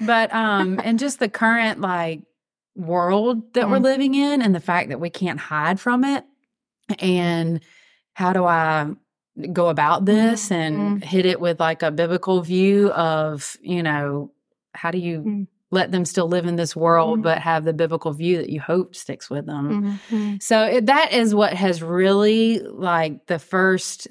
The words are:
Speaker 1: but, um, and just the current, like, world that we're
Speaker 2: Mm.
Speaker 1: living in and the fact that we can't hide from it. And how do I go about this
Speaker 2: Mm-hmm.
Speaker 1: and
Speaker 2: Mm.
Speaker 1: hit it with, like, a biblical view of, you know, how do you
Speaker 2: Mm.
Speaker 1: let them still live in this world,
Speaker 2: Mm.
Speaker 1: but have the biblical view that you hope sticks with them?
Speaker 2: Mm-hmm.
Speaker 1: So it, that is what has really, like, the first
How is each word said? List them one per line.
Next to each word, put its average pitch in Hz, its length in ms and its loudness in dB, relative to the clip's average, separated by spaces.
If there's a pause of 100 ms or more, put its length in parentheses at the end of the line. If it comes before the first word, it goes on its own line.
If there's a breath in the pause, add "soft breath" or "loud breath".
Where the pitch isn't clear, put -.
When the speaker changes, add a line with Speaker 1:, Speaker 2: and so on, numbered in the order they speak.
Speaker 1:
but, 220 340 0
um, 196 480 0
and 226 160 0
just 269 200 -4
the 220 100 -2
current, 226 540 0
like, 170 400 -4 (520)
world 190 800 0
that 233 160 0
we're 262 100 4
Speaker 2:
Mm. 254 40 2
Speaker 1:
living 269 320 2
in 285 260 2
and 202 140 2
the 170 60 -2
fact 175 280 -2
that 127 100 -8
we 165 120 -6
can't 165 280 -6
hide 156 400 -2
from 247 260 0
it. 277 200 -2 (760)
And 170 600 0 (540 soft breath)
how 185 180 0
do 185 120 2
I 160 440 2 (640)
go 175 160 2
about 156 360 2
this 214 420 2
Speaker 2:
Mm-hmm. 190 80 -2
Speaker 1:
and 196 480 -2
Speaker 2:
Mm. - 20 -14
Speaker 1:
hit 185 220 0
it 180 140 0
with, 170 200 0
like, 160 220 0
a 160 80 0
biblical 170 500 0
view 190 520 4
of, 156 680 -2
you 175 220 -4
know, 143 480 -2 (440)
how - 160 -6
do 180 80 -4
you 170 220 -6
Speaker 2:
Mm. 202 260 -4 (240)
Speaker 1:
let 185 200 0
them 180 140 0
still 170 240 -2
live 175 180 0
in 175 100 -2
this 165 200 -4
world, 160 440 2
Speaker 2:
Mm. - 20 -6
Speaker 1:
but 165 160 2
have 160 260 0
the 165 80 0
biblical 160 400 -2
view 170 260 0
that 151 120 -6
you 151 100 -6
hope 180 340 -2
sticks - 340 -14
with 143 180 -6
them? 196 520 -4 (120)
Speaker 2:
Mm-hmm. 208 300 -2
Speaker 1:
So 220 240 2
it, 226 220 2
that 294 260 4
is 226 220 2
what 208 200 4
has 185 280 0
really, 202 800 2
like, 160 680 -2
the 165 140 -2
first 185 720 0